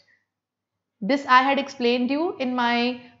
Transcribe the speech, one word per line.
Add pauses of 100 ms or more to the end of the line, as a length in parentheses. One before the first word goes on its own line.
(1000)
This
I
had
explained
you
in
my (180)